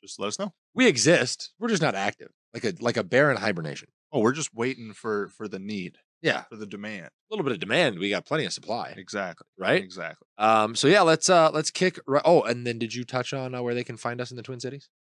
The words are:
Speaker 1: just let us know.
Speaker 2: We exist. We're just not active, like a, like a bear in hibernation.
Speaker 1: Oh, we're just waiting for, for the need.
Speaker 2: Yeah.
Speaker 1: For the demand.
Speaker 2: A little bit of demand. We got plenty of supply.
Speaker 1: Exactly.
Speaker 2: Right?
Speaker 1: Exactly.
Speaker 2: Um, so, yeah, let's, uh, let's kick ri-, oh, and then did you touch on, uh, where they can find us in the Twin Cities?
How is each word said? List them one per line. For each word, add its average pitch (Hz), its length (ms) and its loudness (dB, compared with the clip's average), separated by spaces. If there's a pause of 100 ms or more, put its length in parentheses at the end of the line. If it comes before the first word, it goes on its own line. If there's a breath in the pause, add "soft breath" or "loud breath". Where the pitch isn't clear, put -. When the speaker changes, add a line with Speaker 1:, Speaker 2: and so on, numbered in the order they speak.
Speaker 1:
just - 200 -16
let 98 80 -4
us 104 100 -6
know. 196 160 -8 (180)
Speaker 2:
We 247 140 4
exist. 127 720 2
We're 220 80 -6
just 202 160 -2
not 120 140 0
active, 101 340 -6 (240)
like 117 80 -10
a, 101 160 -2
like 117 180 0
a 110 60 0
bear 131 300 4
in 113 60 -2
hibernation. 85 500 -6 (240)
Speaker 1:
Oh, 147 60 -2
we're 113 140 4
just 151 200 -6
waiting 117 400 -6
for, 104 360 -6
for - 180 -12
the 95 140 -10
need. 98 380 -8 (220)
Speaker 2:
Yeah. 143 300 -2
Speaker 1:
For 117 60 -16
the 107 100 -12
demand. 101 400 -12
Speaker 2:
A - 40 -20 (200)
little 208 140 -4
bit 131 80 0
of 92 80 -6
demand. 110 400 0
We 101 100 -2
got 95 160 -4
plenty 147 180 -2
of 85 80 -6
supply. 98 440 -8
Speaker 1:
Exactly. 92 500 -10 (100)
Speaker 2:
Right? 110 240 2
Speaker 1:
Exactly. 87 460 -12 (100)
Speaker 2:
Um, 110 380 4
so, 135 140 4
yeah, 196 140 8
let's, 160 260 4
uh, 165 240 6
let's 151 180 -2
kick 185 380 0
ri-, 139 160 4
oh, 156 180 8
and 120 240 -2
then 117 140 -2
did 110 120 -4
you 123 120 -6
touch 123 280 -4
on, 131 220 -6
uh, 123 80 -6
where 120 100 -2
they 120 120 -2
can 120 120 -12
find 120 240 -6
us 123 120 -10
in 123 40 -14
the 120 60 -12
Twin 127 160 -12
Cities? 131 300 -12 (220)